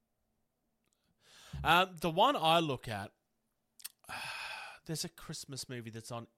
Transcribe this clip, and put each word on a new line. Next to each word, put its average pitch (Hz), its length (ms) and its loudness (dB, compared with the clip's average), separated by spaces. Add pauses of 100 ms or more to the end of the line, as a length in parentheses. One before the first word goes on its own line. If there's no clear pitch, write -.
(1600)
Um, 175 260 6 (100)
the 175 100 0
one 226 260 6
I 160 240 6
look 143 280 -2
at, 104 220 -6 (960)
<sighs> - 60 -10 (720)
there's 160 180 -4
a 170 40 -8
Christmas - 600 -12
movie 120 220 -8
that's 113 220 -12
on 117 140 -8 (120)